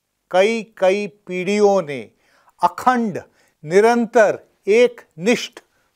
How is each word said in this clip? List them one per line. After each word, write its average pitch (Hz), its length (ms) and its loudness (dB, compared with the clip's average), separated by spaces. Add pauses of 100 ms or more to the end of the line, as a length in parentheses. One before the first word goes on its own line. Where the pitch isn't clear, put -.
(300)
कई, 208 480 -2
कई 196 280 0
पीढ़ियों 196 760 -2
ने 135 280 -12 (540)
अखंड, 226 580 -2 (420)
निरंतर, 214 760 2 (260)
एकनिष्ठ 226 920 -2 (360)